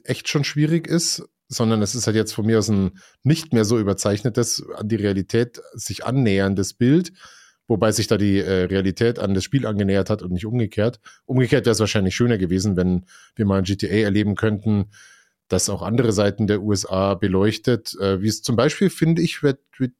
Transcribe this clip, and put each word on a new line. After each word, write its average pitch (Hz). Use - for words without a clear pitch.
echt -
schon 147
schwierig 156
ist, -
sondern 110
es 101
ist 117
halt 110
jetzt 107
von 107
mir 113
aus 104
ein 98
nicht 160
mehr 113
so 110
überzeichnetes, 104
an 104
die 110
Realität 101
sich -
annäherndes 98
Bild, 156
wobei 107
sich 107
da 110
die, 98
äh, 92
Realität 95
an 98
das 92
Spiel 131
angenähert 98
hat 107
und 90
nicht 90
umgekehrt. 110
Umgekehrt 127
wär's 110
wahrscheinlich 98
schöner 120
gewesen, 92
wenn 90
wir 110
mal 98
ein 92
G 98
T 101
A 107
erleben 104
könnten, 104
das 92
auch 95
andere 110
Seiten 104
der 98
U 104
S 92
A 98
beleuchtet, 104
äh, 98
wie 107
es -
zum 120
Beispiel, 151
finde 165
ich, -
Red, 139
Red 127